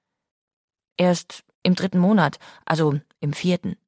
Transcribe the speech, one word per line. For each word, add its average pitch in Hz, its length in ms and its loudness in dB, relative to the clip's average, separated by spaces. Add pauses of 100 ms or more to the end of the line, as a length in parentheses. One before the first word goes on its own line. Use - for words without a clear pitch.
(960)
„Erst - 480 0 (180)
im 180 120 2
dritten 185 240 -2
Monat, 180 400 2 (260)
also 151 360 0 (200)
im 147 140 -4
vierten.“ 180 420 -4 (120)